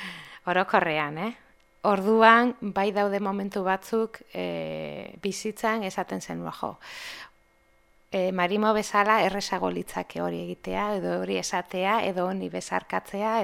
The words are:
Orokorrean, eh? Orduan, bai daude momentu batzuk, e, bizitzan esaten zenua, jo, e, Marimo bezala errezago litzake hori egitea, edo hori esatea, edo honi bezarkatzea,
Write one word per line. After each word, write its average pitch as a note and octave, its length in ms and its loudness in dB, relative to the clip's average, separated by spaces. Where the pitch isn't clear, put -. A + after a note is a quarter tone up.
Orokorrean, E3+ 680 2
eh? A3 160 -4
Orduan, A3+ 760 8
bai G3 320 -2
daude G3+ 280 0
momentu G3+ 420 -4
batzuk, A3 560 -2
e, D#3+ 880 -6
bizitzan A3 640 -2
esaten F#3+ 340 -4
zenua, E3+ 320 -8
jo, - 200 -6
e, F#3 220 0
Marimo G3+ 420 2
bezala G#3 480 4
errezago F#3 480 0
litzake F3 500 -6
hori F3 220 -2
egitea, F#3 540 -4
edo F3+ 240 -2
hori F#3 180 -4
esatea, F#3 720 -2
edo F3+ 180 -2
honi F#3 240 -4
bezarkatzea, F#3 920 -4